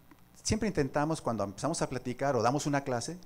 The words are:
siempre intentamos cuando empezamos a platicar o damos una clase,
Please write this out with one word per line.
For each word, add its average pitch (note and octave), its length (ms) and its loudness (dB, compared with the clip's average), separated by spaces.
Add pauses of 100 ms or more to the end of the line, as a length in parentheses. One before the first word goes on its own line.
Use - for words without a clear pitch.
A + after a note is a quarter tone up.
(420)
siempre G#3+ 260 0
intentamos D3+ 520 0
cuando A2 240 0
empezamos C#3 380 -2
a D3 60 0
platicar C3 480 0
o A2 60 4
damos C#3 240 2
una C#3+ 160 2
clase, C3+ 440 -2